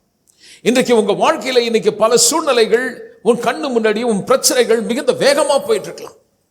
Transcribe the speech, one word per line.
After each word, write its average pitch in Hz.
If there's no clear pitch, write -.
இன்றைக்கு 233
உங்க 202
வாழ்க்கையில 254
இன்னைக்கு 220
பல 233
சூழ்நிலைகள் 247
உன் 233
கண்ணு 302
முன்னாடி, 220
உன் 214
பிரச்சனைகள் 247
மிகுந்த 233
வேகமா 277
போயிட்டு 202
இருக்கலாம், 147